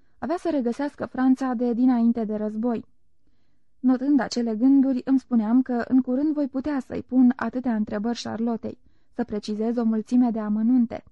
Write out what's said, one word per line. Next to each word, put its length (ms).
avea 200
să 120
regăsească 560
Franța 480
de 180
dinainte 520
de 120
război. 480
Notând 400
acele 340
gânduri, 500
îmi 140
spuneam 440
că 260
în 120
curând 320
voi 160
putea 320
să-i 220
pun 340
atâtea 380
întrebări 480
Charlottei, 560
să 120
precizez 520
o 80
mulțime 460
de 80
amănunte. 720